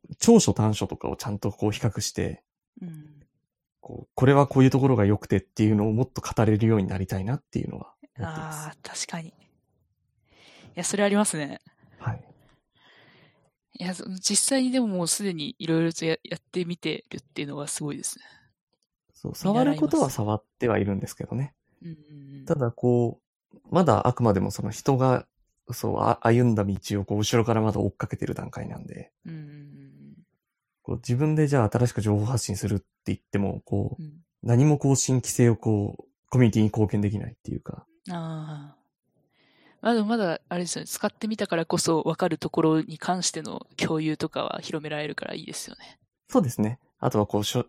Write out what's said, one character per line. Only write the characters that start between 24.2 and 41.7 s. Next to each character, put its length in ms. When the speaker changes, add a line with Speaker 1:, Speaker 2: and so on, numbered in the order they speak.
Speaker 1:
ま 100
で 80
も 120
そ 100
の 80
人 260
が、 300
そ 220
う、 60
あ-、 220
歩 280
ん 40
だ 100
道 100
を 40
こ 120
う 20
後 180
ろ 80
か 100
ら 60
ま 120
だ 80
追 80
っ 80
か 100
け 100
て 100
る 80
段 160
階 180
な 80
ん 100
で。 260
Speaker 2:
う 40
ん 20
う 40
ん 20
う 40
ん 40
う 80
ん。 640
Speaker 1:
こ 120
う 20
自 200
分 180
で 120
じ 100
ゃ 80
あ 60
新 160
し 60
く 80
情 180
報 60
発 220
信 100
す 100
る 100
っ 40
て 60
言 100
っ 20
て 200
も、 260
こ 340
う、 40
Speaker 2:
う 40
ん。 60
Speaker 1:
何 220
も 140
こ 140
う 40
新 200
規 120
性 220
を 60
こ 400
う、 240
コ 80
ミ 60
ュ 40
ニ 40
テ 80
ィ 20
に 60
貢 200
献 120
で 100
き 80
な 100
い 40
っ 100
て 80
い 60
う 40
か。 260
Speaker 2:
あ 640
ー。 40
ま 80
あ 40
で 60
も 60
ま 120
だ 300
あ 80
れ 80
で 20
す 100
よ 60
ね。 60
使 180
っ 60
て 160
み 80
た 100
か 100
ら 100
こ 120